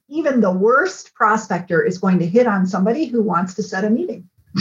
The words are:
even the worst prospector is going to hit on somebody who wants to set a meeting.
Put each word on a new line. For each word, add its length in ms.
even 320
the 100
worst 640
prospector 680
is 140
going 220
to 80
hit 180
on 220
somebody 380
who 180
wants 320
to 80
set 220
a 40
meeting. 400